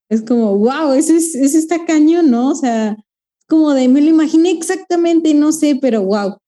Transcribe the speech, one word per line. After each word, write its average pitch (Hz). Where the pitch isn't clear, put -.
es 220
como, 220
"Guau, 269
eso 311
es, 330
eso 277
está 330
cañón", 320
¿no? 240
O -
sea, 226
es -
como 311
de, 254
"Me 269
lo 302
imaginé 320
exactamente, 339
no 302
sé, 294
pero 233
guau". 202